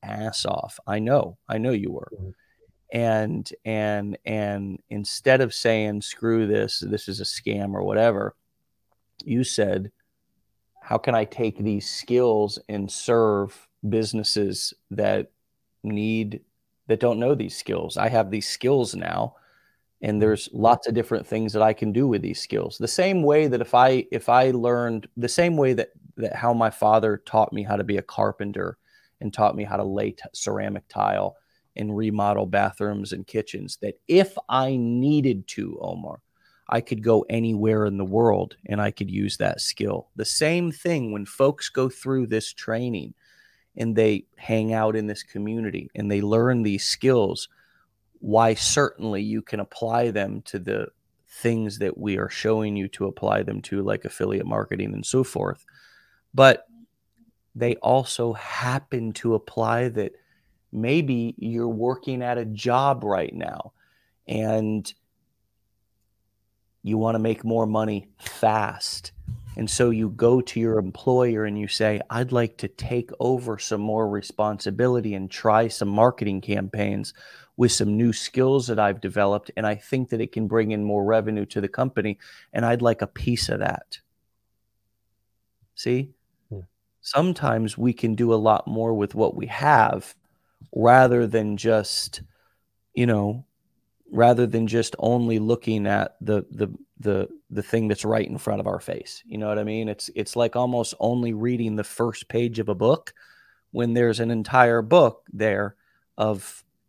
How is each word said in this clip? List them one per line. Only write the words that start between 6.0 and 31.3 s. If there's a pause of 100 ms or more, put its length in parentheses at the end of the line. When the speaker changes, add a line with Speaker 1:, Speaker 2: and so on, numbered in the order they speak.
Speaker 1:
"Screw
this,
this
is
a
scam,"
or
whatever, (920)
you
said, (880)
"How
can
I
take
these
skills (120)
and
serve (220)
businesses (180)
that (520)
need, (480)
that
don't
know
these
skills?
I
have
these
skills
now, (680)
and
Speaker 2:
Mm-hmm.
Speaker 1:
there's
lots
of
different
things
that
I
can
do
with
these
skills."
The
same
way
that
if
I,
if
I
learned,
the
same
way
that, (260)
that
how
my
father
taught
me
how
to
be
a
carpenter (420)
and
taught
me
how
to
lay
t-,
ceramic
tile (440)